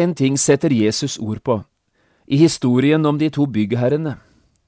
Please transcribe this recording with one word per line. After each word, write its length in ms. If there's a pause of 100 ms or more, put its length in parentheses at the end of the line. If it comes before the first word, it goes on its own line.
en 120
ting 220
setter 380
Jesus 480
ord 180
på, 220 (640)
i 100
historien 680
om 100
de 160
to 140
byggherrene. 720 (500)